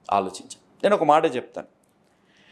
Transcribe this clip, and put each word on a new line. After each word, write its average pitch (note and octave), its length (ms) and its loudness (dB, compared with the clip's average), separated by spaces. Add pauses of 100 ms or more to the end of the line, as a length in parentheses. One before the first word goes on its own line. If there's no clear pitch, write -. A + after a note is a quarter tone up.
(100)
ఆలోచించండి. G2 460 -4 (260)
నేను G3+ 140 2
ఒక E3 80 0
మాట D3+ 320 2
చెప్తాను, - 300 -12 (840)